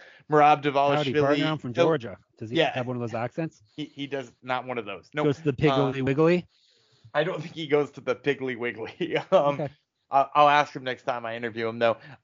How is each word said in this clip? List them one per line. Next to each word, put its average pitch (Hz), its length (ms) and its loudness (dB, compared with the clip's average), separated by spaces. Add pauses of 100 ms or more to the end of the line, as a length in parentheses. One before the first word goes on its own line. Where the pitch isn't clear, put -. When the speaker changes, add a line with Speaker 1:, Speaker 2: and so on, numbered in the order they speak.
(300)
Speaker 1:
Merab 147 340 6
Speaker 2:
Howdy, 147 60 0 (420)
Speaker 1:
Dvalishvili. 147 80 2
Speaker 2:
partner, 143 260 2
I'm 156 120 -2
from 123 160 -8
Speaker 1:
He'll 165 100 2
Speaker 2:
Georgia. 117 320 -2 (220)
Does 110 120 -10
he 131 60 -6
Speaker 1:
Yeah. 147 160 2
Speaker 2:
have 127 140 -6
one 123 100 -4
of 120 40 -6
those 117 140 -6
accents? 123 480 -6 (140)
Speaker 1:
He, 151 80 -10
he 139 220 -10
does 127 260 -8 (100)
not 127 240 -4
one 123 120 -6
of 107 80 -6
those. 95 280 -12
Nope. 151 120 0
Speaker 2:
Goes 139 100 2
to - 80 -12
the 147 80 2
Piggly 139 480 2
Speaker 1:
Uh, 131 40 -4
Speaker 2:
Wiggly? 160 420 2 (680)
Speaker 1:
I 151 100 0
don't 175 180 -6
think 170 140 -14
he 160 140 -10
goes 147 240 2
to - 80 -18
the 120 160 -4
Piggly 131 420 -4
Wiggly. 117 640 -6
<laughs> - 60 -20
Um, 143 300 2
Speaker 2:
Okay. 147 80 -6 (420)
Speaker 1:
I'll, 135 240 2
I'll 147 140 8
ask 147 260 4
him 131 100 -10
next 127 200 -8
time 120 220 -4
I 113 100 -6
interview 117 320 -4
him, 113 100 -6
though. 117 180 2 (280)